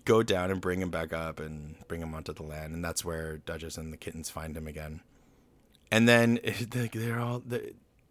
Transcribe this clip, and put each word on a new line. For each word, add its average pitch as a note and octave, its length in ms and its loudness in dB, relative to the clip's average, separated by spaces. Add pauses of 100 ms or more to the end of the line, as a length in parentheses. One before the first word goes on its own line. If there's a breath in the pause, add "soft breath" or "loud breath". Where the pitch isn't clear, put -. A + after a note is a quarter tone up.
go A2+ 180 8
down F#2+ 280 2
and F#2+ 100 -2
bring F#2 200 0
him F#2 80 -2
back E2 220 -4
up E2 280 -4
and D#2 360 -10 (140)
bring E2 120 -6
him D#2+ 140 -6
onto D#2 180 -8
the E2 100 -12
land. D#2 300 -8
And E2+ 100 -6
that's E2 200 -4
where D#2+ 340 -6
Duchess E2 400 -10
and D#2+ 140 -10
the D#2 60 -12
kittens E2 320 -10
find D#2+ 260 -8
him D#2 120 -8
again. D#2 340 -10 (920 soft breath)
And A2+ 160 8
then, A#2 340 8
<laughs> A2 340 -4
like, A#2+ 180 -2
they're A#2 260 -2
all, A#2+ 260 -2
they're, A#2+ 260 -4 (380)